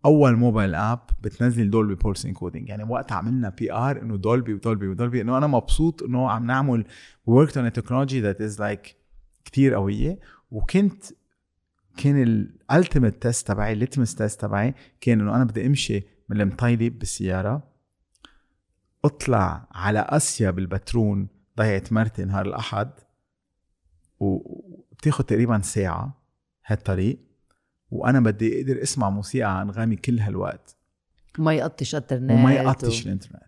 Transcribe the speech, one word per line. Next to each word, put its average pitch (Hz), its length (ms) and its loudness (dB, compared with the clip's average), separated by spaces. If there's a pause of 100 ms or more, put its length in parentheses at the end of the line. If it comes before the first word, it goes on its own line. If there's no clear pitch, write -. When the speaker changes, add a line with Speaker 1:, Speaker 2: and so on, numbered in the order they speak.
Speaker 1:
أول 143 320 8
موبايل 107 380 4
آب 107 260 -2 (200)
بتنزل 117 500 0
دولبي 107 240 2
بولس 98 320 -2
انكودينج. 90 420 -8
يعني 104 160 -10
وقت 120 280 -6
عملنا 113 360 -2
بي 104 240 -6
آر 123 300 -2
إنه 110 140 -6
دولبي 110 380 0
ودولبي 101 340 -2
ودولبي، 120 320 -2
إنه 120 180 0
أنا 147 80 2
مبسوط 147 560 0
إنه 123 280 -2
عم 113 160 -2
نعمل، 127 380 0 (460)
we - 20 8
worked 131 200 6
on 123 180 -2
a 120 100 -4
technology 131 420 -2
that 98 180 0
is 107 180 -6
like 104 360 -6 (500)
كتير 135 300 2
قوية. 107 440 -2 (320)
وكنت، 180 540 0 (920)
كان 143 260 4
ال 110 360 0 (140)
ultimate 135 560 2
test 117 160 -2
تبعي، 107 420 -2
litmus 123 240 -2
test 107 260 -4
تبعي، 104 380 -2 (260)
كان 117 200 2
إنه 104 160 0
أنا 127 80 4
بدي 113 220 -2
أمشي 117 360 0 (260)
من 104 120 -2
المطيلي 117 500 0
بالسيارة، 104 720 -4 (1400)
أطلع 104 680 0
على 101 260 -2 (100)
آسيا 120 420 0
بالبترون، 98 800 -2 (300)
ضيعت 107 340 0
مرتي 110 320 0
نهار 98 220 -2
الأحد، 107 440 -6 (1300)
و-، - 680 -6
وبتاخد - 340 -2
تقريبًا 113 360 2
ساعة 95 600 -4 (440)
هالطريق، 101 520 -2 (720)
وأنا 127 300 2
بدي 113 400 2
أقدر 131 220 -2
أسمع 127 280 -2
موسيقى 101 480 -2
على 95 40 -4
أنغامي 107 340 -2
كل 120 240 -2
هالوقت. 101 560 -6 (600)
Speaker 2:
وما 160 140 2
يقطش 135 420 -4
إنترنت 131 360 -4
Speaker 1:
وما 120 220 8
يقطش 131 500 0
Speaker 2:
و 110 40 -10
Speaker 1:
الإنترنت. - 420 -8